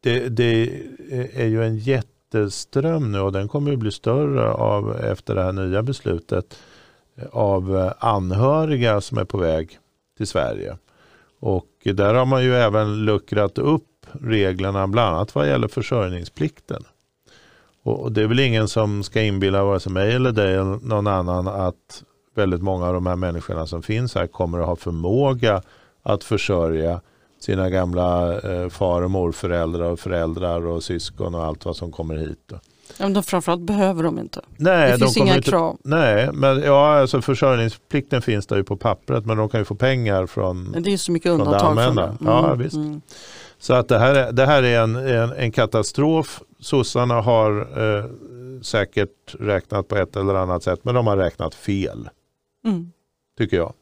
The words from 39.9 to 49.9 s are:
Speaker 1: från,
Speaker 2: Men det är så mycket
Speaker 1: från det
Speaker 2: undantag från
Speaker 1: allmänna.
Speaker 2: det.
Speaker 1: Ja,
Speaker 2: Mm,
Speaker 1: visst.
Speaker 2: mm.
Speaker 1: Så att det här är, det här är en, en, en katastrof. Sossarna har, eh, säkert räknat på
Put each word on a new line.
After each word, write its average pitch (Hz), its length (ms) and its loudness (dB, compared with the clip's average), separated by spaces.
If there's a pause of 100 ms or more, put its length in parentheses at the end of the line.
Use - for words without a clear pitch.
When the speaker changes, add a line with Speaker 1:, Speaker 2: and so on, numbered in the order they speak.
Speaker 1:
från, 90 380 -4
Speaker 2:
Men 165 200 -6
det 202 100 0
är 190 40 0
så - 140 -4
mycket 170 180 0
Speaker 1:
från 170 100 2
det 101 60 2
Speaker 2:
undantag 98 240 4
från 104 100 2
Speaker 1:
allmänna. 117 280 2
Speaker 2:
det. 110 180 -8
Speaker 1:
Ja, 113 200 4
Speaker 2:
Mm, 139 140 2
Speaker 1:
visst. 131 160 -4
Speaker 2:
mm. 151 260 -6 (580)
Speaker 1:
Så - 140 0
att 123 140 2
det 117 120 4
här 131 160 4
är, 127 160 2
det 127 140 4
här 143 180 4
är 120 200 4
en, 110 120 0
en, 120 360 0
en 123 200 -4
katastrof. 139 880 0 (180)
Sossarna 123 600 0
har, 110 300 4 (480)
eh, 107 60 -6 (560)
säkert - 800 -4
räknat 101 480 -2
på - 80 -4